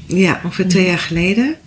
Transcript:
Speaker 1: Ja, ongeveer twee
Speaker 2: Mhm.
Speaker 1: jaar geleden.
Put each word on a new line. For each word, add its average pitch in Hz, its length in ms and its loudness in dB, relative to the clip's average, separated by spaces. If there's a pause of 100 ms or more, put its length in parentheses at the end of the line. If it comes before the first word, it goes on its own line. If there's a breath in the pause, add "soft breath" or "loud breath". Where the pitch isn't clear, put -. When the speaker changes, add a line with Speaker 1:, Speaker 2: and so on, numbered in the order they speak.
Speaker 1:
Ja, 180 380 0
ongeveer 185 240 -4
twee 185 140 4
Speaker 2:
Mhm. 180 100 2
Speaker 1:
jaar 170 100 -2
geleden. 202 540 0 (120)